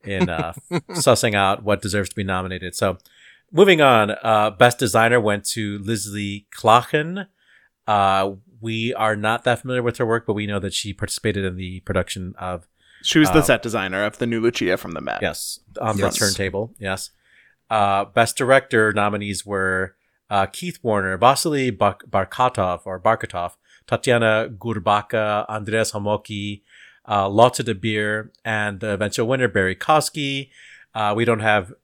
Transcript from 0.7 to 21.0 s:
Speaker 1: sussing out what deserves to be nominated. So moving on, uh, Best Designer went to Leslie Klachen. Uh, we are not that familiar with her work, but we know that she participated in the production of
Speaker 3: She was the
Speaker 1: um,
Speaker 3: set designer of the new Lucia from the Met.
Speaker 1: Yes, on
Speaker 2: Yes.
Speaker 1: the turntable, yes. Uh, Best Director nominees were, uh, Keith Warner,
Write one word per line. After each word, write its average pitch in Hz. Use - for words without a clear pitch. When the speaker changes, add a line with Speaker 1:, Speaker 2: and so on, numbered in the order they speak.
Speaker 1:
sussing 127
out 101
what 101
deserves 98
to -
be 104
nominated. 92
So 95
moving 180
on, 113
uh, 107
Best 120
Designer 117
went 104
to 104
Leslie 101
Klachen. 151
Uh, 98
we 113
are 107
not 107
that 120
familiar 127
with 117
her 123
work, 113
but 113
we 104
know 101
that 95
she 101
participated 101
in 92
the 92
production 92
of 90
Speaker 3:
She -
was 156
the 175
Speaker 1:
um, -
Speaker 3:
set -
designer 101
of 104
the 120
new 117
Lucia 104
from 87
the 76
Met. 60
Speaker 1:
Yes, -
on 110
Speaker 2:
Yes. -
Speaker 1:
the -
turntable, 98
yes. 95
Uh, 101
Best 117
Director 123
nominees 101
were, 95
uh, 98
Keith -
Warner, 95